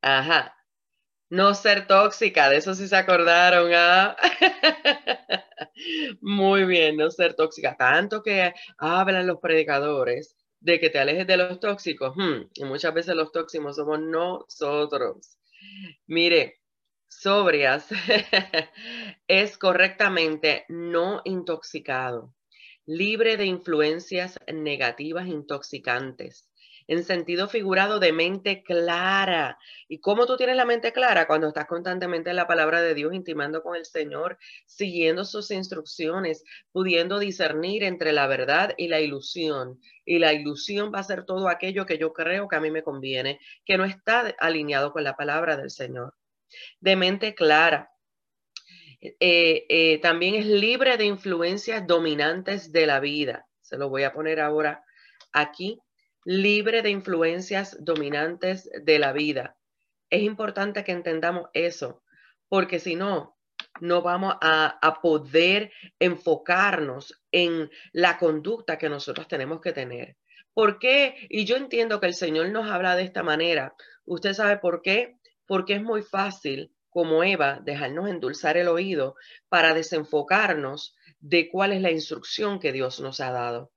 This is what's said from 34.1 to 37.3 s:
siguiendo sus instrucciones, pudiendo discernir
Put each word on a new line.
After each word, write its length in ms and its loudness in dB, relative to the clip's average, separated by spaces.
siguiendo 580 -2
sus 240 -10
instrucciones, 920 -6
pudiendo 460 0
discernir 640 -2